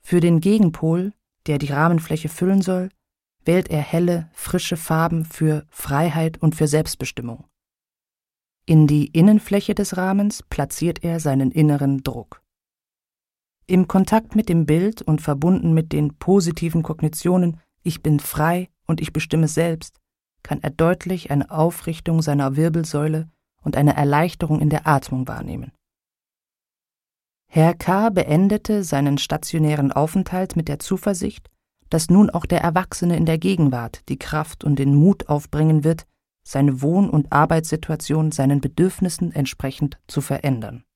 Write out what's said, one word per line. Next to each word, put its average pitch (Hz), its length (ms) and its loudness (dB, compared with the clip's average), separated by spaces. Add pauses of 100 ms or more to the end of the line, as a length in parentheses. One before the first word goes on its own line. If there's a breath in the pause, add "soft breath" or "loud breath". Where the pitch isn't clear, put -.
Für 175 180 0
den 165 220 4
Gegenpol, 185 720 0 (320)
der 147 140 -2
die 143 120 -4
Rahmenfläche 160 580 0
füllen 190 320 0
soll, 185 280 -2 (560)
wählt 180 240 0
er 151 120 -2
helle, 170 520 -2
frische - 420 -4
Farben 165 480 -2
für 156 460 -2
Freiheit 160 720 -2
und 160 140 2
für 156 120 0
Selbstbestimmung. 123 800 -4 (1200)
In 156 200 6
die 147 220 2
Innenfläche 202 680 4
des 196 220 -4
Rahmens 196 480 -2
platziert - 600 -4
er 165 180 -2
seinen 135 300 0
inneren 143 520 2
Druck. 117 400 -12 (1200)
Im 185 220 2
Kontakt 214 480 0
mit 220 140 0
dem 165 160 2
Bild 180 360 0
und 151 200 0
verbunden 160 520 0
mit 160 200 0
den 151 240 -2
positiven 170 680 0
Kognitionen 165 760 -2 (200)
„Ich - 220 -6
bin 151 160 2
frei 170 500 -2 (160)
und 165 140 -2
ich 160 140 -8
bestimme 160 340 0
selbst“, 160 540 -4 (420)
kann - 200 -8
er 151 80 -6
deutlich 175 600 -2
eine 143 180 0
Aufrichtung 165 720 -2
seiner 143 360 0
Wirbelsäule 160 720 -2 (320)
und - 160 -4
eine 147 180 4
Erleichterung 151 640 0
in 151 100 2
der 151 160 -2
Atmung 135 440 -2
wahrnehmen. - 420 -10 (1800)
Herr 160 240 4
K. 196 360 0
beendete 196 760 0
seinen 143 340 0
stationären 151 760 -2
Aufenthalt 180 640 -2
mit 160 100 -2
der 143 120 -6
Zuversicht, 196 680 -4 (400)
dass 165 200 -2
nun 208 200 8
auch - 160 -4
der - 160 0
Erwachsene 175 540 0
in 165 100 2
der 160 120 2
Gegenwart 151 720 0
die 139 100 -4
Kraft - 460 -6
und 143 120 2
den 139 160 2
Mut 165 360 4
aufbringen 151 560 0
wird, 160 200 0 (380)
seine 135 380 0
Wohn- 175 280 2
und 151 240 0
Arbeitssituation 156 960 0
seinen 139 300 0
Bedürfnissen 175 720 -2
entsprechend 139 760 -6
zu - 140 -4
verändern. 120 640 -4 (100)